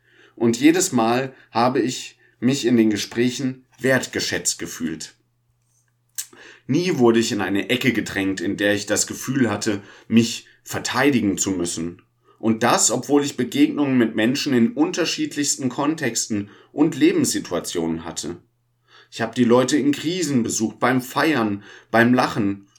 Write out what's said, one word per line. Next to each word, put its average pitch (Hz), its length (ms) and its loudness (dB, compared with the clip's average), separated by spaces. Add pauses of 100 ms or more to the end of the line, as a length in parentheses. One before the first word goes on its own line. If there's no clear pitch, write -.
(340)
Und 117 240 2
jedes 165 340 4
Mal 127 420 0 (160)
habe 127 300 2
ich - 380 -6 (220)
mich 131 240 0
in 123 120 4
den 110 140 6
Gesprächen 123 760 -2 (140)
wertgeschätzt 120 800 -2
gefühlt. 80 560 -8 (1500)
Nie 165 320 0
wurde 117 220 6
ich 113 100 -2
in 104 100 -2
eine 98 300 -2
Ecke 127 220 0
gedrängt, 95 480 -4
in 90 160 -4
der 101 180 0
ich 104 120 -4
das - 200 0
Gefühl 127 420 -2
hatte, 104 340 -2 (260)
mich 113 380 2 (180)
verteidigen 107 720 0
zu 95 140 -2
müssen. 87 500 -6 (380)
Und 113 240 0
das, 139 260 2
obwohl 139 340 2
ich - 120 -6
Begegnungen 143 600 0
mit 113 200 2
Menschen 131 360 0
in 117 200 4
unterschiedlichsten 147 960 -2
Kontexten 123 840 -4 (220)
und 156 240 0
Lebenssituationen 87 1080 -2
hatte. 82 340 -10 (720)
Ich - 100 -14
habe 113 140 -4
die 123 100 4
Leute 127 320 4
in 143 160 2
Krisen 147 500 -2
besucht, 107 380 -4
beim 127 200 2
Feiern, 123 600 -2 (300)
beim 117 200 6
Lachen 127 540 0 (120)